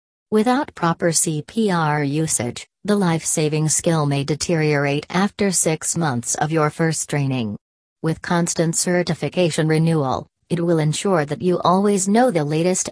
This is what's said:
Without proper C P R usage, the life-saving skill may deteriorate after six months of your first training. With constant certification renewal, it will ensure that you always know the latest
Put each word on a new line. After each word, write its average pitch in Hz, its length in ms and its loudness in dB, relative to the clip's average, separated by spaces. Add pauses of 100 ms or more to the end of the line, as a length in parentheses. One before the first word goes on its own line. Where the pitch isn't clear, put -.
(320)
Without 247 420 2
proper 170 380 0
C 156 340 -2
P 220 240 0
R 151 360 0
usage, 143 600 -2 (200)
the 202 100 2
life-saving 160 720 0
skill 156 380 0
may 139 180 0
deteriorate 151 880 0
after 196 420 0
six - 460 -2
months 135 380 -2
of 151 180 -2
your 151 160 2
first 160 400 -2
training. 131 480 -2 (440)
With 160 200 -4
constant 170 560 0
certification 170 920 0
renewal, 156 580 2 (220)
it 170 160 -2
will 170 140 2
ensure 156 480 2
that 147 160 -6
you 175 200 2
always 190 460 2
know 240 220 4
the 170 140 2
latest 165 480 0